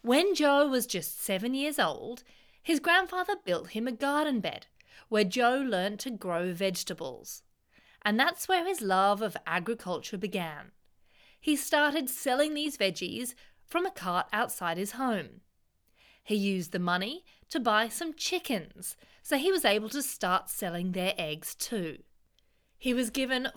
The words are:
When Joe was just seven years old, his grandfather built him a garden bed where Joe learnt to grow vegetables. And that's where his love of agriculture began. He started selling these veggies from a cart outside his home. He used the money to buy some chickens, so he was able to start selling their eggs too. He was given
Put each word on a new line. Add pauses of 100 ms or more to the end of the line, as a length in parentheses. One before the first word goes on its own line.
When
Joe
was
just
seven
years
old, (380)
his
grandfather
built
him
a
garden
bed (400)
where
Joe
learnt
to
grow
vegetables. (580)
And
that's
where
his
love
of (100)
agriculture
began. (680)
He
started
selling
these
veggies (300)
from
a
cart
outside
his
home. (800)
He
used
the
money (260)
to
buy
some
chickens, (260)
so
he
was
able
to
start
selling
their
eggs
too. (840)
He
was
given